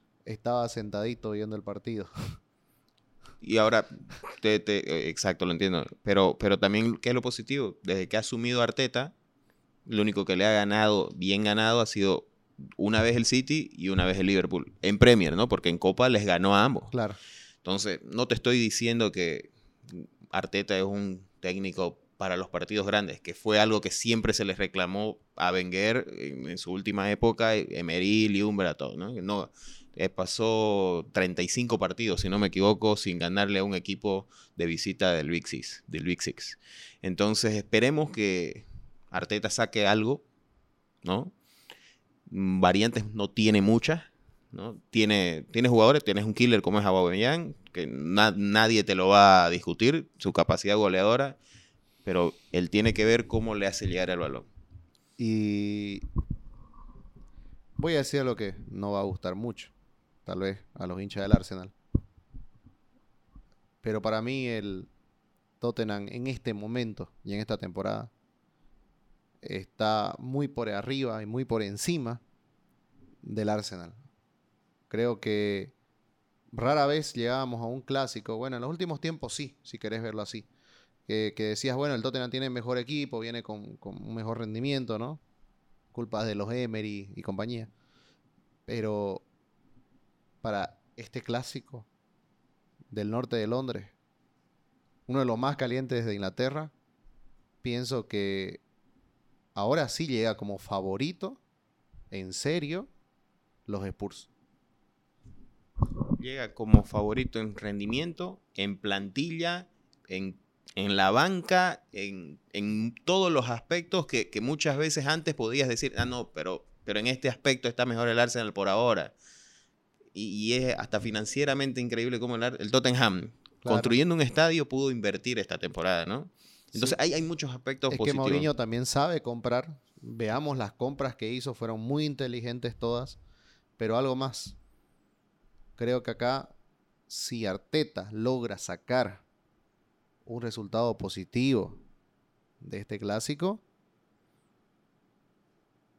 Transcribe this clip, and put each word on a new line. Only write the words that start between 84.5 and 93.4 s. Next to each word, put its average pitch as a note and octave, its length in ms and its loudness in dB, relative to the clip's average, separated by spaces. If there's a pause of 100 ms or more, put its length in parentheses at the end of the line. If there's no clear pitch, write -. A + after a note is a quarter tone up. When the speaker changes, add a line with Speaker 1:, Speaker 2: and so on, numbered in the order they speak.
Speaker 1:
¿no? C3+ 220 -8 (720)
Culpas A2+ 340 -4
de G#2+ 80 -2
los G2+ 160 -4
Emery G#2+ 640 -6
y - 60 -14
compañía. G#2+ 480 -8 (960)
Pero G#2+ 580 -4 (1160)
para G2+ 400 -4 (160)
este A#2 240 -12
clásico B2 640 -8 (1040)
del G#2 220 -4
norte A#2+ 260 -2
de G#2+ 100 0